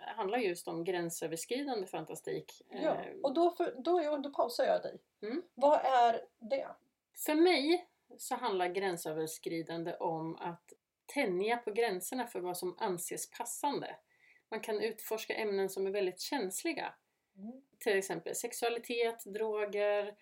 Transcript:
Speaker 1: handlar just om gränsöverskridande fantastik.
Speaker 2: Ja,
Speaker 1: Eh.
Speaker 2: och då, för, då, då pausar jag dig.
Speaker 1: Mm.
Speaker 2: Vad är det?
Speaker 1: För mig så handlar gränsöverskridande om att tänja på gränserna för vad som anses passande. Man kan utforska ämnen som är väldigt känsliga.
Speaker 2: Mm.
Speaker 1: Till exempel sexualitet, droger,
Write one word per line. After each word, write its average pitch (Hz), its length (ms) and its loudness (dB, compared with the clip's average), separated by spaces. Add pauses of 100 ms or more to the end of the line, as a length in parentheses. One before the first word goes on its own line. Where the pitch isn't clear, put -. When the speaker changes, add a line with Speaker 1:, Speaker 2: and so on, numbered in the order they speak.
Speaker 1:
handlar 214 340 -2
just 185 300 -2
om 165 160 -4
gränsöverskridande 185 1040 -2
fantastik. 160 640 -6 (180)
Speaker 2:
Ja, - 100 -10 (160)
Speaker 1:
Eh. - 180 -8 (100)
Speaker 2:
och 277 100 4
då, 339 180 6
för, 339 260 -2
då, 302 400 2
då 277 120 -4
pausar 262 360 0
jag 180 160 4
dig. - 160 -8 (240)
Speaker 1:
Mm. 247 220 -4 (100)
Speaker 2:
Vad 285 320 6
är 240 360 6 (180)
det? 262 280 -2 (580)
Speaker 1:
För 302 100 4
mig 330 520 6 (300)
så - 180 -4
handlar 202 320 2
gränsöverskridande 165 1300 -2
om 160 400 -2
att - 380 -10 (400)
tänja 220 440 2
på 233 140 -4
gränserna 226 560 0
för 190 120 -8
vad 180 180 -4
som 180 220 -4
anses 175 580 -4
passande. - 580 -4 (560)
Man 220 100 -4
kan 214 200 -2
utforska 220 540 -4
ämnen 196 340 2
som 196 180 -2
är 190 40 0
väldigt 190 280 0
känsliga. 269 760 -2 (440)
Speaker 2:
Mm. 240 240 -12 (180)
Speaker 1:
Till 202 180 2
exempel 185 380 -2
sexualitet, 233 920 -2
droger, 208 840 0 (140)